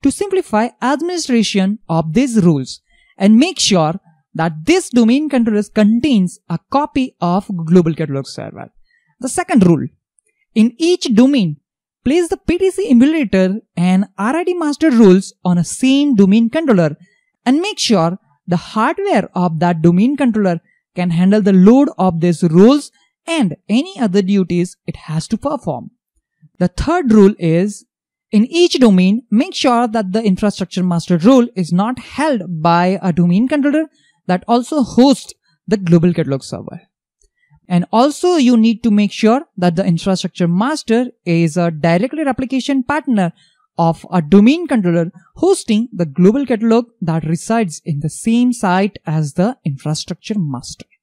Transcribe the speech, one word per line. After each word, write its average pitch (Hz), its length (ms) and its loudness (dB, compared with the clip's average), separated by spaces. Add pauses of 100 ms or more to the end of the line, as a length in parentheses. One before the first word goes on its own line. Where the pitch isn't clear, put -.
to 277 80 2
simplify 359 560 -4 (140)
administration 247 1040 -2
of 160 260 -4
these 226 300 0
rules, 147 380 0 (360)
and 214 200 4
make 330 220 0
sure 165 340 0 (400)
that 160 320 -6
this 349 240 0
domain 247 400 2
controller 226 340 0
contains 214 760 0 (120)
a 170 100 -6 (100)
copy 277 520 -4
of 175 280 -2 (160)
global 165 300 4
catalog 139 320 -8
server. - 420 -16 (500)
The 254 100 -8
second 339 360 0
rule, 156 220 2 (640)
in 226 240 2
each 339 380 -2
domain, 226 420 2 (460)
place 330 240 0
the 370 100 -4
P 339 200 -2
D 381 140 0
C 403 180 -6
emulator 226 720 2 (140)
and 185 300 0 (120)
R 226 180 -4
I 349 80 -4
D 349 100 -4
master 311 380 -2
roles 202 420 4 (120)
on 180 120 0
a 175 60 0
same 277 500 0
domain 208 360 4
controller, 202 480 0 (480)
and 277 160 0
make 403 180 -6
sure 175 400 0 (260)
the 175 120 -2
hardware 285 760 -4
of 175 280 -4
that 175 200 -2
domain 185 360 2
controller 208 420 -2 (360)
can 180 160 -4
handle 190 300 2
the 196 120 2
load 233 360 6 (100)
of 180 220 0
these 175 220 0
roles 202 480 4 (360)
and 285 280 -2 (140)
any 330 300 -2
other 208 220 0
duties 185 560 -2 (100)
it 165 80 -10
has - 320 -8
to 220 100 -4
perform. 233 540 -8 (640)
The 180 120 0
third 311 420 -2
rule 208 260 6
is, 175 480 -2 (460)
in 214 160 2
each 349 260 2
domain, 208 560 4
make 302 240 0
sure 240 340 0
that 214 240 -4
the 220 120 -2
infrastructure 190 600 -2
master 175 360 -2
role 240 360 4
is 165 160 -4
not 208 280 -2
held 190 640 -6
by 175 400 2
a 180 100 -2
domain 175 340 2
controller 294 380 0 (400)
that 180 220 -2
also 254 340 0
hosts 254 540 2 (320)
the 180 100 0
global 175 380 2
catalog 135 260 -4
server. - 400 -14 (840)
And 180 240 0
also 359 460 0
you 247 200 4
need 226 240 2
to 233 80 0
make 208 220 0
sure 233 320 0 (120)
that 180 200 -2
the 190 100 -4
infrastructure 180 600 -4
master 240 640 -2 (140)
is 165 320 -2
a 170 120 -2
directly 175 540 -2
replication 262 580 -4
partner 247 520 -4 (440)
of 165 340 -2
a 180 120 -2
domain 214 420 4
controller 180 460 -2 (240)
hosting 247 580 -2
the 175 120 -4
global 190 420 0
catalog 233 400 0 (120)
that 160 240 -4
resides 170 600 -4
in 143 140 -6
the 151 100 -6
same 240 420 -2
site 196 540 -2
as 156 280 -4
the 196 300 -2
infrastructure 151 720 -8
master. 147 500 -8 (180)